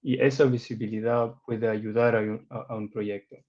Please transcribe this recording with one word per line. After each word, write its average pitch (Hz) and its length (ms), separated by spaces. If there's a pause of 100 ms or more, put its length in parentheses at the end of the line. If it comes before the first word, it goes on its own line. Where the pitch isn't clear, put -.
y 131 180
esa 139 260
visibilidad 117 880 (100)
puede 117 220
ayudar 110 480
a 110 60
un, 107 280
a, 113 200
a 117 60
un 107 140
proyecto. 104 460 (140)